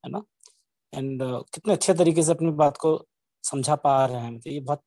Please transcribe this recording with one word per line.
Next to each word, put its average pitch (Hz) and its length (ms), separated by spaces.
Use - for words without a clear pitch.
है - 60
ना, 196 80
and, 135 280
uh, 127 320
कितने - 180
अच्छे 185 220
तरीके 165 280
से 160 100
अपनी 165 180
बात 147 260
को 160 300
समझा 143 340
पा 135 300
रहे 123 100
हैं, 117 140
मतलब 117 220
ये 147 80
बहुत 143 260